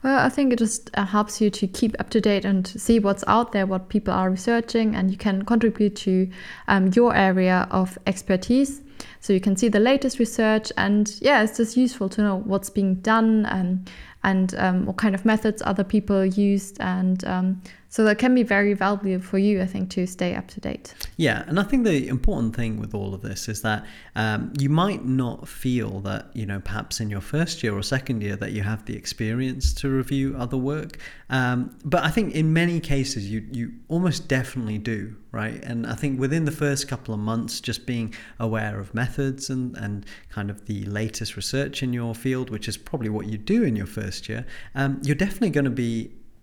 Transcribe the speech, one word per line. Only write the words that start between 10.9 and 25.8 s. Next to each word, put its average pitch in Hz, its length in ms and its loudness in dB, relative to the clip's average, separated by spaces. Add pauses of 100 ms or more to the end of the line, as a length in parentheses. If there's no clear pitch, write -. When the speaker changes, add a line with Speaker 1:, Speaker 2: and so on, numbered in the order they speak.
Speaker 1:
yeah, 262 220 6
it's 214 120 0
just 233 220 0
useful 247 320 2
to 214 120 -2
know 196 240 2
what's 196 240 0
being 190 260 2
done, 220 540 4
um, 185 360 0 (380)
and, 185 320 4
um, 185 300 2
what 190 120 -4
kind 202 180 2
of 190 80 -4
methods 214 420 2
other 196 180 2
people 202 420 2
used, 196 560 2
and, 185 440 2
um, 185 360 0 (280)
so 220 160 2
that 214 140 4
can 254 140 4
be 247 100 6
very 202 300 4
valuable 190 480 0
for 190 160 -2
you, 196 240 4
I 185 40 0
think, 185 240 -4
to 180 180 -2
stay 180 260 -2
up - 160 -6
to - 120 -14
date. - 320 -8 (240)
Speaker 2:
Yeah, 139 300 2
and 175 120 0
I 202 40 2
think 247 200 2
the 151 240 2
important 117 480 0
thing 110 240 -2
with 107 140 -8
all 98 200 -4
of 95 80 -10
this 101 280 -8
is 107 140 -6
that, 107 200 0 (320)
um, 107 420 -2
you 139 120 0
might 170 360 0
not 127 400 -2
feel 110 560 -4